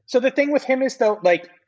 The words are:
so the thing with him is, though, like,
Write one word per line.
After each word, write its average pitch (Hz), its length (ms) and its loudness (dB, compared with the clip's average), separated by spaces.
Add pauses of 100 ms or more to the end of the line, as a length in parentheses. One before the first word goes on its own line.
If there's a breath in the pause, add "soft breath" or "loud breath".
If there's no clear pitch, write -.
so 254 120 -2
the 254 100 0
thing 285 220 -2
with 285 120 -2
him 262 180 -2
is, 269 160 -4
though, 214 260 0
like, 175 260 2 (180)